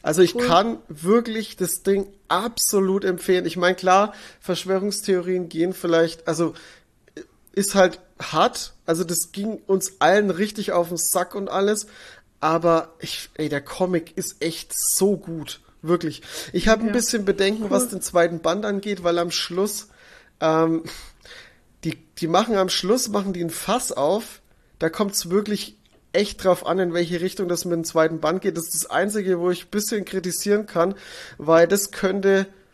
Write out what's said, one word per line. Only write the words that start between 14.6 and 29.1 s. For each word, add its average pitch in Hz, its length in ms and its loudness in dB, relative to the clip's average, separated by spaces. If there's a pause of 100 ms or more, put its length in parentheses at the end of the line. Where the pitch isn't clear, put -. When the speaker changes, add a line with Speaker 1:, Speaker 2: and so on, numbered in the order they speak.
Speaker 1:
so - 440 2
gut, 165 420 -10 (220)
wirklich. 165 400 -2 (320)
Ich 185 140 0
hab 220 120 6
ein 226 80 -2
Speaker 2:
Ja. 208 60 0
Speaker 1:
bisschen 226 320 0
Bedenken, 196 400 0
Speaker 2:
Cool. 196 60 -2
Speaker 1:
was 247 180 2
den 190 120 -8
zweiten 170 380 2
Band 190 260 -2
angeht, 196 380 -4
weil 170 160 2
am 170 120 -2
Schluss, - 580 -4 (500)
ähm, 165 440 2 (1000)
die, 160 140 -4 (220)
die 170 80 -4
machen 208 280 2
am 190 140 2
Schluss, 226 400 0
machen 202 240 -2
die 175 100 -6
ein 165 60 -4
Fass - 420 -4
auf, 180 500 -2 (380)
da 160 100 0
kommt's 196 400 -2
wirklich 202 480 -2 (360)
echt 208 300 0
drauf 180 220 2
an, 170 140 0
in 175 140 0
welche 170 280 0
Richtung 185 260 -4
das 175 180 -2
mit 175 80 0
dem 165 120 -2
zweiten 160 340 2
Band 165 220 0
geht. 170 160 -2
Das 165 80 -6
ist - 180 -8
das - 80 -10
Einzige, 185 480 0